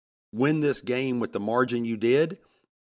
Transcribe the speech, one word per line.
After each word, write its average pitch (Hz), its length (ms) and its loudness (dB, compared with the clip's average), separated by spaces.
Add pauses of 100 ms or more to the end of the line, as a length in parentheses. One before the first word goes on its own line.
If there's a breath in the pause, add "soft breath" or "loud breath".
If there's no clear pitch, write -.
(320)
win 147 300 0
this 147 180 0
game 123 400 -2
with 110 140 -4
the 104 80 -4
margin 120 420 0
you 113 140 -4
did 139 400 2 (440)